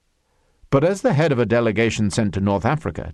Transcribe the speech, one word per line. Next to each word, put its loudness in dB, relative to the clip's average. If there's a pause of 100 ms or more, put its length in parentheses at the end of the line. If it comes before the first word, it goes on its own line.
(720)
But 2
as 0
the 2
head 2
of 0
a 2
delegation 0
sent -2
to -4
North 0
Africa -4